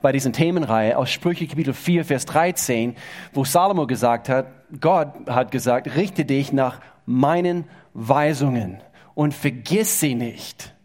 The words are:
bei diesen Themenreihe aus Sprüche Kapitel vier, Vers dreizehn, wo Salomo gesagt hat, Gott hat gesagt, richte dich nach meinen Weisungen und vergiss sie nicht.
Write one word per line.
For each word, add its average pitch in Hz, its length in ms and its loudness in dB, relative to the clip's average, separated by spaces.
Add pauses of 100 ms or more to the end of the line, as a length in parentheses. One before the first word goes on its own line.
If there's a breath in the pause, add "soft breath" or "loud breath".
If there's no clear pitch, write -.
bei 139 80 4
diesen 135 220 0
Themenreihe 131 640 2
aus 127 100 -2
Sprüche 175 380 -2
Kapitel 139 260 -2
vier, 170 320 0
Vers 135 220 -2
dreizehn, 127 680 0 (380 loud breath)
wo 139 100 0
Salomo 175 440 2
gesagt 117 420 0
hat, 131 220 0 (280)
Gott 160 480 0
hat 123 220 2
gesagt, 123 460 0
richte 175 300 0
dich 139 280 0
nach 131 280 0 (260 loud breath)
meinen 170 560 2 (320 loud breath)
Weisungen 127 880 0 (340 soft breath)
und 147 180 2
vergiss 147 680 -2
sie 143 140 0
nicht. - 720 -8